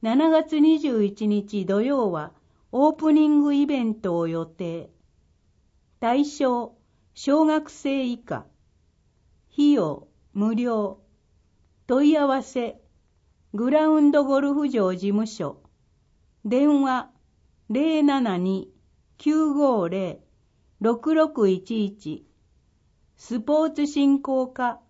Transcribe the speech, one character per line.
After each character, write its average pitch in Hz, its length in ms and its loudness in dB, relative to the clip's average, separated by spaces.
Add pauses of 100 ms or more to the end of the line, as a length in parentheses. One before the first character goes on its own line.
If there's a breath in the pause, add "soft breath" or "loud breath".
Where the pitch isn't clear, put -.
七 262 300 0
月 311 300 0
二 311 180 6
十 262 240 0
一 202 240 -2
日 208 400 -2
土 196 160 0
曜 247 300 -2
は 156 200 -8 (380)
オ 285 200 2
ー - 20 -4
プ 311 180 0
ニ 302 160 4
ン 294 160 2
グ 285 100 0
イ 285 140 2
ベ 277 160 -2
ン 220 140 -2
ト 185 200 -4
を 170 120 -2
予 165 180 -6
定。 165 440 -12 (1080)
対 247 260 0
象、 254 520 -4 (380)
小 294 300 2
学 311 240 0
生 269 380 -4
以 240 120 -6
下。 139 280 -12 (1040)
費 294 200 4
用、 170 340 -2 (280)
無 214 200 -2
料。 220 460 -4 (880)
問 269 200 4
い 311 80 4
合 285 120 2
わ 262 160 0
せ、 - 360 -8 (760)
グ 240 180 -2
ラ 311 160 4
ウ 311 120 4
ン 294 120 4
ド 294 120 4
ゴ 269 160 0
ル 285 140 -2
フ 294 140 -2
場 196 260 0
事 185 140 -6
務 208 180 -2
所。 - 380 -10 (800)
電 277 380 2
話、 254 280 -4 (580)
零 302 360 0
七 254 340 0
二 190 340 -4 (440)
九 311 360 0
五 254 360 0
零 180 320 -6 (580)
六 233 340 -2
六 311 360 2
一 190 360 -2
一。 196 400 -12 (920)
ス 233 240 -10
ポ 302 240 0
ー 311 80 -4
ツ 294 160 -4
振 277 320 2
興 262 260 -4
課。 247 440 -6